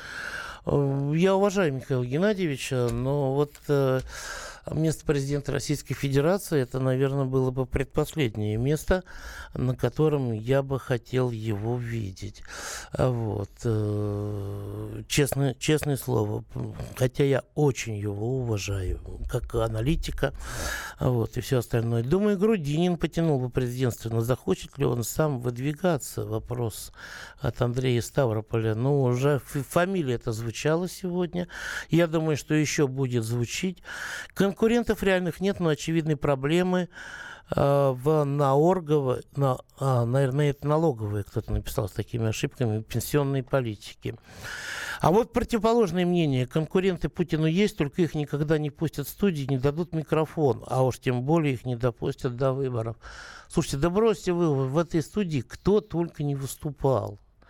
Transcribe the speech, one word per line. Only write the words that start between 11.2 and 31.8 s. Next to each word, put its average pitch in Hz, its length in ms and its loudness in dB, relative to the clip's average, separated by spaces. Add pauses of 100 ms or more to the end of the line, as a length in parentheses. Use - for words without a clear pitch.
его 110 460 -4
видеть. 113 640 -8 (500)
А 135 160 2
вот, 110 400 -2 (140)
э, 104 1400 -4
честно, 139 480 0
честное 147 420 0
слово, 113 460 0 (100)
п-, 127 60 -6 (360)
хотя 127 280 2
я 135 180 2 (140)
очень 131 400 0
его 104 460 -2
уважаю, 98 580 -2 (320)
как - 240 -4
аналитика, 117 800 0 (640)
а - 100 2
вот, 117 280 0
и 123 40 -4
все 131 180 2
остальное. 117 440 0
Думаю, 196 340 2
Грудинин 175 600 2
потянул 160 420 2
бы 127 100 -2
президентство, 123 600 -2
но 113 120 0
захочет 127 560 0
ли 139 80 2
он 123 180 0
сам 151 360 0
выдвигаться? 127 840 -2
Вопрос 110 640 -4 (500)
от 131 220 -2
Андрея 120 380 0
Ставрополя. 110 760 0
Ну, 139 260 0
уже 131 360 2
ф-, - 300 -6
фамилия 175 480 0
эта 117 160 -4
звучала 117 560 -2
сегодня. 175 600 -4 (420)